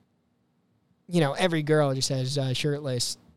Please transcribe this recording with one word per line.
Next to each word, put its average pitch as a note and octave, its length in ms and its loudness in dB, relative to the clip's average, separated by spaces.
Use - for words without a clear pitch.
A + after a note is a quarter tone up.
you E3+ 140 2
know, C#3 120 2
every E3 300 0
girl D3 300 4
just C3+ 160 -2
has, C3 280 -2
uh, C3+ 160 0
shirtless C#3+ 640 -2